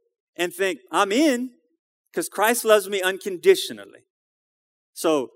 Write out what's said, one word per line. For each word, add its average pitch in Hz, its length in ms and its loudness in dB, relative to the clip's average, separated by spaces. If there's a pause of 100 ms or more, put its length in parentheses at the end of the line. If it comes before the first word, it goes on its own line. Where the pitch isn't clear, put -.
(340)
and 175 180 -4
think, 190 280 -4 (100)
"I'm 247 220 0
in, 254 440 0 (560)
'cause 170 160 -6
Christ 226 360 0
loves 214 240 4
me 202 120 -4
unconditionally. 180 1080 -2 (840)
So 151 440 -2